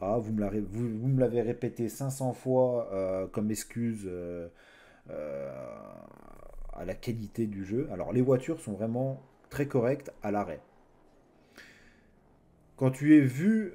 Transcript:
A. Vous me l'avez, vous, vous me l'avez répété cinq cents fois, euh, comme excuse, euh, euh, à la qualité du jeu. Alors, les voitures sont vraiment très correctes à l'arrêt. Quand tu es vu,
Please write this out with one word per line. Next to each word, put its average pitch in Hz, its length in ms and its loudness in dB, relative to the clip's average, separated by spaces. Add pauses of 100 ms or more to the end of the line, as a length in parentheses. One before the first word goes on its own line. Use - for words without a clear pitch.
A. 101 160 2
Vous 110 160 -2
me 107 80 0
l'avez, 104 180 0
vous, 107 400 -4
vous 120 80 -2
me 131 120 4
l'avez 120 220 4
répété 117 480 -2
cinq 139 200 -6
cents 131 240 -4
fois, 127 600 2
euh, 95 340 -2
comme 107 240 -2
excuse, 113 540 -4
euh, 87 440 -8 (600)
euh, 71 420 -6 (1200)
à 87 100 -8
la - 100 -4
qualité 113 520 -4
du 98 180 -6
jeu. 117 260 -2
Alors, 90 220 -4
les 120 80 4
voitures 131 380 2
sont 110 140 -8
vraiment 120 480 -2 (280)
très 143 180 -2
correctes 135 440 0 (120)
à 104 80 -2
l'arrêt. 98 300 -2 (2250)
Quand 131 160 4
tu 147 240 8
es 151 60 12
vu, 180 540 2